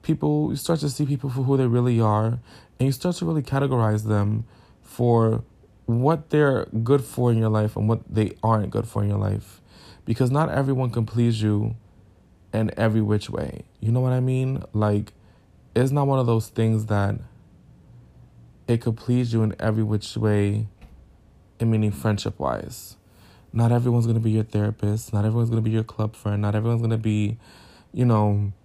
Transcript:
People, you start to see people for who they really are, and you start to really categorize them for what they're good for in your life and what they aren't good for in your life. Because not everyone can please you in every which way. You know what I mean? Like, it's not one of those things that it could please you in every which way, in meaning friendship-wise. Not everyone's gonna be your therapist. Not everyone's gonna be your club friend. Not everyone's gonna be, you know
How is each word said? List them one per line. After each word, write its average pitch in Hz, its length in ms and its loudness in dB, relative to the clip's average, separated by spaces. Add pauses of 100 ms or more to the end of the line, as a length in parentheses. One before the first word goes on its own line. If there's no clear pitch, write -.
People, 151 500 0
you 143 60 -4
start 160 240 -2
to 147 80 -2
see 147 160 -2
people 143 240 -2
for 131 120 -4
who 135 160 2
they 131 80 2
really 120 340 2
are, 110 400 2 (400)
and 131 60 2
you 139 60 2
start 175 240 -2
to 175 100 -6
really 160 160 0
categorize 120 640 0
them 107 400 0 (360)
for 113 640 2 (420)
what 139 440 0
they're 143 360 2 (180)
good 135 200 4
for 123 280 0
in 113 60 2
your 113 120 2
life 107 260 0
and 107 140 0
what 113 120 0 (120)
they 107 300 0
aren't 110 260 2
good 107 180 -4
for 110 140 -4
in 101 80 0
your 101 80 0
life. 98 440 -4 (440)
Because 123 260 0
not 151 180 0
everyone 131 400 0
can 113 160 -2
please 117 360 0
you 107 340 0 (800)
in 110 220 0
every 110 260 2
which 104 280 0
way. - 340 -8 (160)
You 110 120 -2
know 127 100 2
what 127 100 0
I 127 80 0
mean? 131 440 -2 (100)
Like, 104 400 0 (600)
it's 131 180 2
not 139 160 2
one 135 120 2
of 127 60 2
those 113 240 2
things 113 380 0
that 101 280 0 (1500)
it 117 140 2
could 110 160 -2
please 123 360 0
you 113 100 2
in 110 160 -2
every 110 240 0
which 107 340 -2
way, 104 500 0 (920)
in 113 120 2
meaning 107 200 2
friendship-wise. - 1040 -4 (560)
Not 117 180 2
everyone's 120 340 2
gonna 113 140 2
be 113 120 0
your 110 120 2
therapist. 104 680 -2
Not 104 120 2
everyone's 113 240 0
gonna 113 120 0
be 110 100 0
your 110 120 0
club 110 320 -6
friend. 101 260 -4
Not 104 120 0
everyone's 113 280 0
gonna 113 160 0
be, 110 400 0 (560)
you 123 120 0
know 104 460 2 (140)